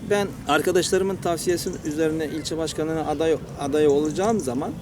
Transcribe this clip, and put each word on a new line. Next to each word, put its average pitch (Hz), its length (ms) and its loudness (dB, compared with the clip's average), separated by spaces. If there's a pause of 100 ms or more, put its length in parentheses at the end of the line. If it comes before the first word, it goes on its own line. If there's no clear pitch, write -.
(100)
ben 403 180 2 (200)
arkadaşlarımın 180 680 2
tavsiyesinin 170 680 -2
üzerine 156 420 0
ilçe 151 320 -6
başkanlığına 156 480 -2
aday, 151 300 0 (240)
aday 151 280 2
olacağım 156 520 2
zaman 135 300 -2 (120)